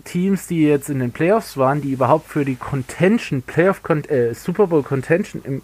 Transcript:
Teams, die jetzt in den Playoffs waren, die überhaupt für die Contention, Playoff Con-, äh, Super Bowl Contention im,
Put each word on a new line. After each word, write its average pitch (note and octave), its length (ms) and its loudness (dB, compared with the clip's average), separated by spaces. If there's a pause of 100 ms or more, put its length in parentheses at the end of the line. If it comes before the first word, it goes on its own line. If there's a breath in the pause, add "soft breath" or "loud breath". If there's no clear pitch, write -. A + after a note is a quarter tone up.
Teams, F#3 440 -2
die E3 160 2
jetzt D3 260 2
in C#3 100 -2
den A#2+ 120 -2
Playoffs G3 460 0
waren, C3+ 240 2
die C#3 100 -4
überhaupt C3 360 2
für D3+ 160 -2
die C3+ 120 -2
Contention, C#3+ 880 -2
Playoff F3+ 400 0
Con-, D3+ 220 0
äh, A#2+ 280 0
Super F#3 340 0
Bowl E3 140 2
Contention D3 640 -2
im, C3+ 200 -6